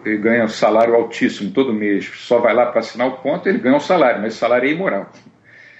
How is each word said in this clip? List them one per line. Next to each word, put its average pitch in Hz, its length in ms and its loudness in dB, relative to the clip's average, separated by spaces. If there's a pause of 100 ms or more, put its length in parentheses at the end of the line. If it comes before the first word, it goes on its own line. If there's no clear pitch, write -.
e 107 120 -2
ganha 113 280 2
um 107 40 -2
salário 113 460 2
altíssimo 113 560 -2
todo 127 220 0
mês, 104 420 -2
só - 240 0
vai 117 140 2
lá 120 120 4
pra - 140 0
assinar 113 280 -4
o 127 100 -6
ponto, 156 300 -4
ele 190 120 0
ganha 127 160 2
um 143 60 2
salário, 131 400 2
mas 110 120 -6
esse - 60 -12
salário 123 280 2
é 147 40 0
imoral. 151 400 -4 (680)